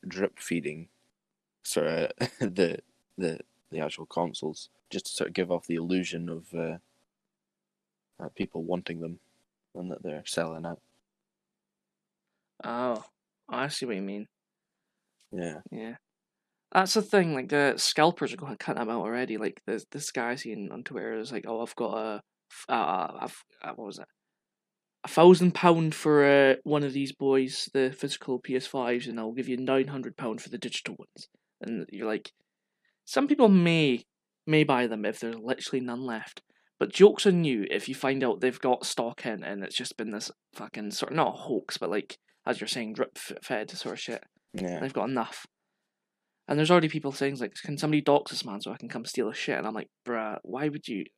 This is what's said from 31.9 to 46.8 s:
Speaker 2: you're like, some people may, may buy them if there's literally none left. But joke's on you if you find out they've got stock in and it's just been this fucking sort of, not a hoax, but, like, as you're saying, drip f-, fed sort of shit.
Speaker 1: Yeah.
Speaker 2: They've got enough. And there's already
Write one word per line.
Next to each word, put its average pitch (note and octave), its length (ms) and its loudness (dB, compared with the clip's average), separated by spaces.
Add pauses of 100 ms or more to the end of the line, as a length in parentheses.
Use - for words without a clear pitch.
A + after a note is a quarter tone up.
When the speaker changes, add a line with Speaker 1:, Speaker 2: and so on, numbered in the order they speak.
Speaker 2:
you're G#2 140 -8
like, G#2+ 260 -4 (720)
some C#4 240 2
people C#4+ 200 6
may, E3 560 6 (420)
may D#3 180 6
buy B2+ 220 4
them G#2+ 180 -4
if G#2+ 160 -2
there's A2+ 160 -6
literally B2 480 -4
none B2 220 -8
left. A2+ 340 -10 (380)
But - 140 -2
joke's - 340 8
on F3 180 6
you A#2 260 0
if F#2+ 180 -2
you C3 60 -6
find C3+ 300 0
out A#2 160 2
they've B2+ 180 0
got B2+ 280 0
stock A#2 400 -4
in G#2+ 180 -6
and G2 180 -8
it's - 140 -8
just - 200 -8
been A2 140 -6
this G#2+ 200 -8 (240)
fucking G#2 380 -10
sort - 200 -6
of, D3+ 40 -2
not D3 120 4
a - 100 -6
hoax, - 380 -4
but, F2 140 -4
like, G2+ 260 -4 (300)
as A#2+ 140 -2
you're G#2 80 -8
saying, A2 260 -6
drip B2 220 -4
f-, - 260 -12
fed A2 280 -6
sort - 220 -8
of - 80 -10
shit. - 240 -10 (300)
Speaker 1:
Yeah. F2 260 -4
Speaker 2:
They've C3 120 -6
got A2 180 -2
enough. A#2+ 360 -4 (1000)
And D3 100 2
there's D#3 140 6
already E3 160 8